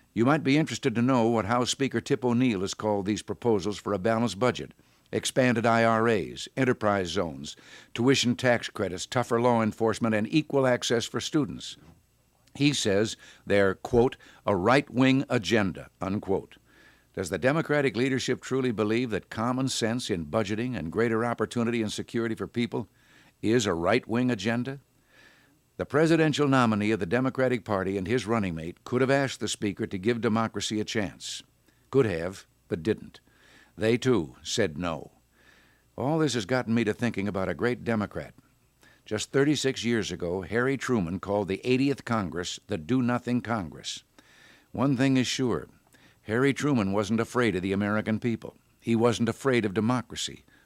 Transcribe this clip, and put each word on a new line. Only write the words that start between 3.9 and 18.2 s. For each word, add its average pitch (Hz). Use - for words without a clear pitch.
a 101
balanced 113
budget: 98
expanded 117
I 113
R 113
As, 85
enterprise 107
zones, 80
tuition 123
tax 120
credits, 92
tougher 120
law 120
enforcement, 110
and 107
equal 143
access 120
for 120
students. 92
He 143
says 107
they're, 98
quote, 120
"a 104
right-wing 131
agenda," 98
unquote. 95
Does 95
the 95
Democratic 139
leadership 127